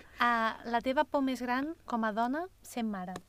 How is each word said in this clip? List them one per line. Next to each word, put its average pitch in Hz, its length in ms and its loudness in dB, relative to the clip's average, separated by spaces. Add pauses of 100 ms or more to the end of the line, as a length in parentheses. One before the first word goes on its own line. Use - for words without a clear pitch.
(180)
Ah, 233 480 2
la 233 180 0
teva 262 220 4
por 285 180 0
més 262 180 0
gran 254 300 0 (140)
com 226 180 -2
a 220 100 2
dona 247 320 0 (140)
sent 226 320 -6
mare? 185 240 -6 (140)